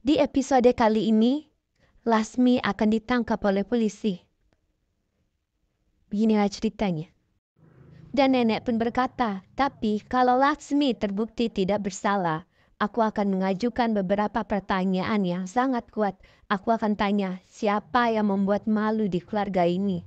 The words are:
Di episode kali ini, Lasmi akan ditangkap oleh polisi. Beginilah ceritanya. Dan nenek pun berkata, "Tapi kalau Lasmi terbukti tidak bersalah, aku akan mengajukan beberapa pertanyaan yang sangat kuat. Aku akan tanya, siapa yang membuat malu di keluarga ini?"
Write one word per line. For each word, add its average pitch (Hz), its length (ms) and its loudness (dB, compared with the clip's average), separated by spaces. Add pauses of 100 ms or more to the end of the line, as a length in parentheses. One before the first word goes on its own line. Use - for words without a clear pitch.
Di 285 160 2
episode 262 560 2
kali 220 320 2
ini, 233 400 2 (560)
Lasmi 247 560 2
akan 214 320 0
ditangkap 226 480 -2
oleh 196 240 0
polisi. 214 560 -2 (1900)
Beginilah 208 400 2
ceritanya. 185 560 -4 (1040)
Dan 269 240 2
nenek 226 320 0
pun 233 80 -2
berkata, 226 800 -4
"Tapi 226 480 -2
kalau 254 320 2
Lasmi 285 560 0
terbukti 220 560 -4
tidak 202 400 -2
bersalah, 185 560 -2 (320)
aku 208 240 -4
akan 214 320 0
mengajukan 208 640 -2
beberapa 202 480 -2
pertanyaan 190 800 -2
yang 180 240 -4
sangat 247 400 -2
kuat. 202 320 -4 (320)
Aku 202 240 -4
akan 214 240 -2
tanya, 196 480 -2
siapa 226 640 0
yang 214 160 0
membuat 202 400 0
malu 214 400 0
di 175 160 -4
keluarga 196 400 -2
ini?" 180 420 -2